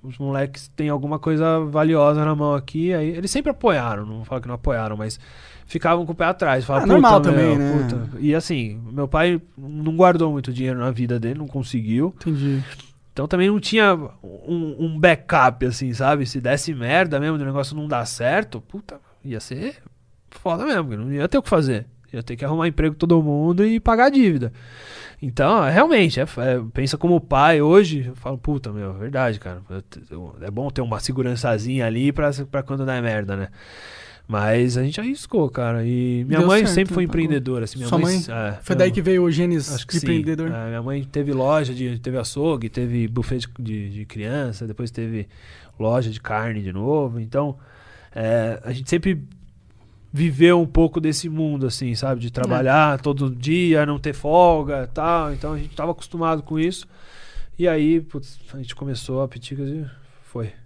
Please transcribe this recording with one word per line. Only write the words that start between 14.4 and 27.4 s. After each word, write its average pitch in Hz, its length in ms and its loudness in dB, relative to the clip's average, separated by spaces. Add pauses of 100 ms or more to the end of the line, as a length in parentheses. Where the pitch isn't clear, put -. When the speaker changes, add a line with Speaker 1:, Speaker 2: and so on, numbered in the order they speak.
Speaker 1:
um 160 200 -4
backup, 147 680 4
assim, 123 280 -4
sabe? 135 320 2
Se 120 160 -6
desse 135 320 -2
merda 143 460 0
mesmo, 156 160 0
o 151 100 -2
negócio 139 300 -4
não 151 120 -6
dar 123 180 -2
certo, 139 560 -2
puta, - 380 -16 (240)
ia 123 160 -8
ser 160 380 -10 (640)
foda 180 260 -4
mesmo, 233 200 0
porque 113 120 -8
não 117 140 -6
ia 143 160 -2
ter 285 100 2
o 262 60 4
que - 60 -10
fazer. 131 360 2 (280)
Ia 113 100 -8
ter 120 140 -10
que 143 80 -8
arrumar 160 220 0
emprego 156 280 0
todo 170 260 4
mundo 156 440 2
e 226 140 2
pagar 226 260 4
a 277 40 8
dívida. 180 440 4 (680)
Então, 143 440 2
é, 180 60 2
realmente, 214 480 4
é, 135 40 0
é, 127 380 -2 (120)
pensa 135 240 -2
como 170 220 4
pai 151 420 4